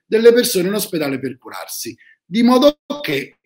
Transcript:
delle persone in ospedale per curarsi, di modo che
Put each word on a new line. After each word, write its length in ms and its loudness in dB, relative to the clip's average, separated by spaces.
delle 280 4
persone 360 0
in 60 -2
ospedale 460 -6
per 180 -10
curarsi, 580 -14
di 180 -2
modo 360 4
che 460 -8